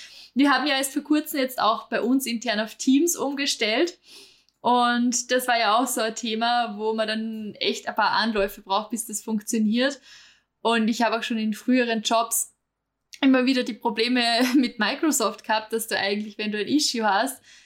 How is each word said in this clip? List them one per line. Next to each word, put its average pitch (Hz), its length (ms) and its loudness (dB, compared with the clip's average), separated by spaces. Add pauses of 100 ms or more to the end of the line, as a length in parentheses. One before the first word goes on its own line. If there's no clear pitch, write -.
(340)
wir 285 160 4
haben 262 160 2
ja 277 100 0
erst 277 160 -4
vor 294 100 -4
kurzem 302 360 0
jetzt - 220 -2
auch 220 280 0
bei 226 120 -2
uns 262 260 2
intern 233 320 -2
auf 214 160 -4
Teams 285 420 4
umgestellt 277 840 -2 (600)
und 240 720 2
das 254 160 2
war 240 120 2
ja 220 200 4
auch 254 80 2
so 254 140 -4
ein 226 160 -2
Thema, 233 600 -2
wo 220 160 -2
man 220 120 -2
dann 220 480 -6
echt - 340 -4
ein 208 60 -8
paar 208 160 2
Anläufe 208 520 -2
braucht, 202 280 -4
bis 226 160 -6
das 208 160 -8
funktioniert. 226 800 -2 (600)
Und 220 280 2
ich 233 140 0
habe 220 140 2
auch 226 60 -6
schon 226 160 -4
in 220 160 -2
früheren 233 480 0
Jobs 226 500 -2 (680)
immer 262 260 4
wieder 254 160 2
die 240 120 -6
Probleme 233 500 0 (160)
<laughs> 254 160 2
mit 240 240 2
Microsoft 233 640 0
gehabt, 220 280 -2
dass 226 140 -2
du 196 100 -4
eigentlich, 208 400 -2
wenn 214 140 -6
du 208 80 -4
ein 202 80 -4
Issue 254 380 0
hast, 214 360 0 (260)